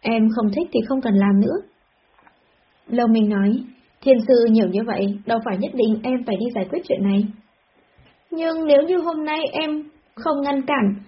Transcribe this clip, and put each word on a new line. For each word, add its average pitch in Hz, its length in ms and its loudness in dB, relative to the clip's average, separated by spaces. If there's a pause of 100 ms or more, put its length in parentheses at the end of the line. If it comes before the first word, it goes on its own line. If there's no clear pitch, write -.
"Em 220 360 2
không 226 100 -2 (100)
thích 339 160 -4
thì - 160 0
không 269 120 -2
cần 233 140 -2
làm 196 260 4
nữa." 226 160 0 (1300)
Lâu 240 180 0
Minh 220 220 4
nói, 208 360 0 (380)
"Thiên 262 140 6 (120)
sư 262 60 6 (160)
nhiều 214 180 4
như 190 180 0
vậy, 202 400 -2
đâu 226 180 0
phải 185 140 -4
nhất 254 160 -4
định 220 280 0
em 254 240 -4
phải 208 140 -2
đi 233 140 -2
giải 190 160 -2
quyết 349 180 -4
chuyện - 140 0
này." 202 240 0 (1040)
"Nhưng 320 360 -4
nếu 285 160 6
như 349 160 0
hôm 320 260 -4
nay 302 160 -4 (120)
em 302 300 -6 (320)
không 285 280 -4
ngăn 277 200 -2
cản 240 320 0 (140)